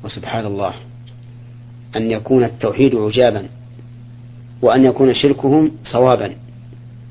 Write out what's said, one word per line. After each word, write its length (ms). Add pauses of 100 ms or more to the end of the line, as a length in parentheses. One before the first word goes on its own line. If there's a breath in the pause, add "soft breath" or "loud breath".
وسبحان 420
الله، 280 (1200)
أن 140
يكون 340
التوحيد 500
عجابا 540 (1120)
وأن 220
يكون 300
شركهم 560 (220)
صوابا. 420 (760)